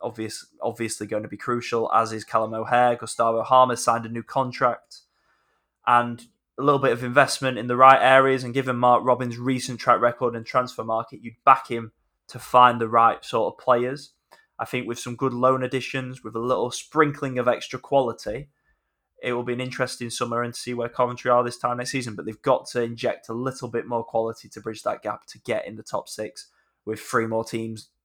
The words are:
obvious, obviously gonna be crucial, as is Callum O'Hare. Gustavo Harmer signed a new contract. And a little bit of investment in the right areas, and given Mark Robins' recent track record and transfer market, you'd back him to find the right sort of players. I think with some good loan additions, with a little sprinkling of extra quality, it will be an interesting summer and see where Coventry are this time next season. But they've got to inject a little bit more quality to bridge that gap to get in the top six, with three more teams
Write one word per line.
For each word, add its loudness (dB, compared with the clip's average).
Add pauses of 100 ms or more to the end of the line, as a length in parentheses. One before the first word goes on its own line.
obvious, -10 (160)
obviously -6
gonna -6
be -14
crucial, -2
as 2
is -8
Callum -2
O'Hare. 2
Gustavo 0
Harmer 6
signed 0
a -10
new -8
contract. -4 (840)
And 2 (340)
a -8
little 2
bit 2
of -2
investment 0
in -6
the -2
right 10
areas, 6
and -8
given -2
Mark 4
Robins' 0
recent -4
track 4
record 0
and -10
transfer -2
market, -6
you'd -18
back 4
him -6 (340)
to -16
find 6
the -2
right 2
sort -2
of -14
players. 0 (520)
I -6
think -6
with -8
some -10
good -2
loan 2
additions, -6
with -12
a -4
little -2
sprinkling 0
of 2
extra -4
quality, -2 (720)
it -4
will -4
be -4
an -4
interesting -6
summer -4
and -6
see -10
where -4
Coventry -2
are 4
this -6
time -4
next -8
season. -6
But -10
they've -10
got 2
to -4
inject -4
a -10
little -8
bit -6
more -4
quality -4
to -18
bridge -10
that -4
gap -8
to -20
get -4
in -12
the -16
top -8
six, -12 (380)
with -8
three -2
more -2
teams -10 (160)